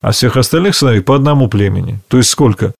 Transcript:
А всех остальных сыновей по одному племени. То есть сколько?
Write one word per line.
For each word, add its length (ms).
А 120
всех 240
остальных 400
сыновей 260
по 140
одному 320
племени. 500
То 80
есть 140
сколько? 500